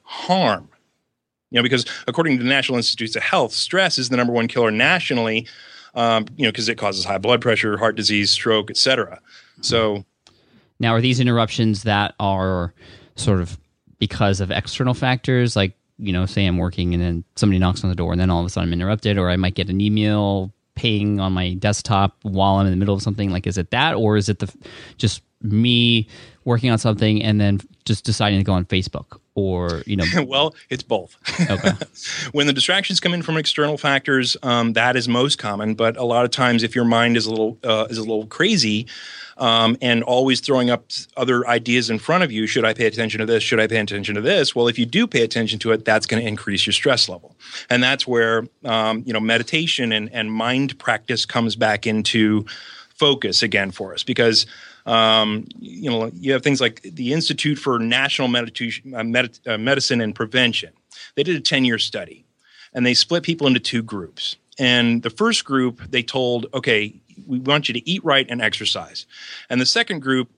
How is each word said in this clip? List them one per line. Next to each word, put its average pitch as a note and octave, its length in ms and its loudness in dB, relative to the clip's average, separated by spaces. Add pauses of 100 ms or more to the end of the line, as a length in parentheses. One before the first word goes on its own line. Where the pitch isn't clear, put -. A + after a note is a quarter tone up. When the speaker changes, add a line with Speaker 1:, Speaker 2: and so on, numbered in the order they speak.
Speaker 1:
harm. C#3+ 640 0 (840)
You A#2+ 100 -2
know, A#2+ 40 4
because B2 220 2 (220)
according D3 300 2
to B2 60 -4
the B2 60 0
National C3+ 280 0
Institutes A2+ 400 -2
of G#2+ 60 -4
Health, D3 280 2
stress - 460 0
is C3 100 -4
the B2+ 80 -2
number B2 160 2
one A#2 160 0
killer A#2 240 2
nationally, A2+ 760 0 (460)
um, A2+ 300 2 (120)
you C#3 80 0
know, A2 80 2
'cause A2+ 160 -4
it A2+ 80 -4
causes G2 260 -4
high G2 140 -2
blood A#2 240 2
pressure, A2 360 0
heart G#2+ 200 0
disease, G#2 340 0
stroke, G#2+ 400 0
et G2 60 -6
cetera. A#2+ 420 0 (400)
So G#2+ 460 0 (760)
Speaker 2:
Now, A#2 140 2
are A2+ 80 4
these B2+ 180 2
interruptions A#2 640 2
that G#2 380 0
are F#2+ 520 0 (420)
sort F#2+ 260 2
of F2 160 -8 (420)
because G2 400 0
of F#2+ 100 -4
external B2 440 -2
factors, B2+ 600 0
like, G2 180 2 (260)
you G2+ 140 -2
know, F2+ 120 2
say G2 200 0
I'm F2+ 120 2
working F2 360 -2
and F2 100 0
then E2+ 200 -2 (120)
somebody G2 240 4
knocks F#2 240 2
on G2 60 0
the F2+ 80 -2
door F2 160 -2
and F2 60 0
then F#2 100 2
all E2+ 100 2
of F2 60 -2
a F2+ 40 -4
sudden F2 200 -2
I'm E2+ 40 -2
interrupted, G2 440 0
or F2+ 120 2
I F2+ 60 2
might F#2 180 0
get F2+ 160 -4
an F#2+ 120 0
email G#2 720 2 (220)
ping G#2 440 0
on F#2+ 140 0
my F2+ 200 0
desktop G2 680 0
while G2 320 2
I'm G2 100 4
in F#2+ 60 2
the F2+ 60 2
middle G2+ 180 2
of G2+ 60 -2
something? G#2 280 -2
Like, F#2 160 -4
is F2+ 120 -2
it F2 140 -4
that, C#3+ 240 2
or G#2+ 220 4
is G2+ 120 2
it G#2 100 -2
the G2 80 -4
f-, - 80 -18 (420)
just - 240 -2 (220)
me A#2 640 2 (380)
working A#2+ 240 2
on A2+ 80 4
something G#2+ 440 2
and G#2 200 2
then G2+ 180 2 (240)
just - 220 -2
deciding G#2 340 2
to G2 40 2
go G2 100 2
on F#2 120 0
Facebook? - 540 -4 (140)
Or, F2+ 520 -2
you G#2 100 -4
know F#2 80 0 (120)
Speaker 1:
<laughs> D#3+ 100 0
Well, C#3 300 0 (140)
it's C3+ 140 -6
both. F#2+ 320 -4 (340)
Speaker 2:
Okay. G2 220 2 (300)
Speaker 1:
<laughs> - 300 -8
When D3 160 2
the C#3+ 60 4
distractions F#3 460 0
come F3 140 0
in F3 80 -2
from D#3+ 160 -2
external D3+ 400 0
factors, C3+ 680 0
um, A#2+ 300 2
that A#2+ 220 2
is A#2+ 120 0
most B2 300 2
common. G#2+ 380 -4
But A#2 220 0
a C3 60 -4
lot A#2+ 220 2
of A#2+ 60 -2
times, A#2+ 320 2
if A#2 120 -4
your A#2+ 100 2
mind A#2 300 4
is A2 100 0
a A2 40 -4
little, A2+ 340 -2
uh, A2 260 0
is A#2 80 -8
a A2+ 40 -4
little A2 240 -4
crazy, B2 600 2 (500)
um, A2+ 440 4
and A#2+ 220 2
always B2+ 380 2
throwing B2+ 280 2
up A#2+ 200 0
s-, - 260 -12
other B2 320 0
ideas A#2+ 420 2
in A2 80 0
front F3 280 0
of C3+ 60 -4
you, A2 140 -2
should A#2 200 0
I A2+ 80 2
pay A#2 120 0
attention A2 340 -2
to A2 60 -4
this? A2+ 160 2
Should A2+ 200 0
I A2 60 2
pay A2+ 100 -2
attention G2+ 380 -4
to G#2 60 -2
this? D#3 320 0
Well, A#2+ 140 2
if A#2 100 0
you A#2+ 80 0
do F#3 220 0
pay B2 160 2
attention A2 360 -2
to A2+ 120 -2
it, A2 140 0
that's G#2+ 200 2
gonna A#2 180 -2
increase G#2 420 -4
your G2+ 80 -2
stress - 340 2
level, - 280 -16 (340)
and B2 120 2
that's C3 240 0
where, A#2 420 0 (180)
um, A2+ 400 0
you A#2+ 80 -4
know, G#2+ 80 -2
meditation A#2 720 0
and, G#2+ 180 -4
and A2 200 -6
mind B2+ 460 -2
practice - 480 -2
comes A#2 300 -2
back G#2+ 320 0
into G#2+ 580 2 (480)
focus C#3 480 0
again G2+ 300 0
for F#2+ 220 -12
us, - 100 -8
because, A#2 420 2 (400)
um, A2 600 2 (120)
you - 300 -8
know, A2 240 -2
you C3+ 200 -2
have B2+ 100 0
things C#3 180 2
like A2+ 220 -2
the A#2+ 300 -6
Institute D3+ 440 -2
for B2 220 0
National B2+ 480 0
Meditu-, A#2+ 680 -4
uh, A2+ 80 -6
Medi-, A#2+ 440 -2
uh, A2+ 100 -2
Medicine A#2+ 440 0
and G#2+ 120 -4
Prevention. A#2 580 -2 (440)
They C#3+ 80 0
did E3+ 120 -2
a D3 40 -4
ten-year B2+ 400 2
study, - 460 -8 (480)
and B2 120 -2
they B2 80 2
split E3+ 300 0
people C#3+ 240 -2
into B2+ 120 2
two A#2+ 220 -4
groups. G2+ 540 -10 (240)
And A#2+ 420 2
the A#2 80 -4
first A3 360 -2
group, B2+ 440 -2
they B2+ 140 0
told, B2 500 -2
"Okay, A2 400 -2 (320)
we B2+ 140 -4
want C#3+ 280 0
you A#2+ 60 -4
to A#2+ 160 -6
eat F#3 160 -4
right C3+ 240 2
and B2 120 -6
exercise." G2+ 640 -4 (420)
And B2 100 -2
the B2+ 60 0
second G3+ 360 -2
group B2+ 360 -2